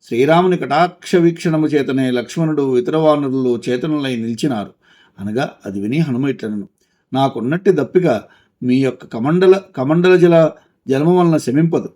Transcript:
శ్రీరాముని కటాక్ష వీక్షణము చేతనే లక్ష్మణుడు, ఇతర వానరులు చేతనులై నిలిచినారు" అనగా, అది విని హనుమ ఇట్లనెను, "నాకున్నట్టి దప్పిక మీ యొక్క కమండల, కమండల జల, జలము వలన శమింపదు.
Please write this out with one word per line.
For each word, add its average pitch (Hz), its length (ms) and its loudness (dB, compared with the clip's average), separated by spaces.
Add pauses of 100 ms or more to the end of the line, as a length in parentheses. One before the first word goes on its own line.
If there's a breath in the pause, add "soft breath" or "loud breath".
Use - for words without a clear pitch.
శ్రీరాముని 165 540 2
కటాక్ష 151 600 -2
వీక్షణము 165 500 0
చేతనే 135 440 -2
లక్ష్మణుడు, 139 680 -2
ఇతర 151 180 -2
వానరులు 135 720 0
చేతనులై 131 480 -4
నిలిచినారు" 113 540 -4 (500 soft breath)
అనగా, 110 300 -4 (160)
అది 101 140 -8
విని 113 180 -4
హనుమ 139 300 -2
ఇట్లనెను, 107 400 -8 (440)
"నాకున్నట్టి 135 640 0
దప్పిక 143 460 0 (400 soft breath)
మీ 127 140 0
యొక్క 131 300 -2
కమండల, 180 540 0 (160)
కమండల 170 400 2
జల, 165 340 6 (380 soft breath)
జలము 151 300 2
వలన 170 180 2
శమింపదు. 147 600 0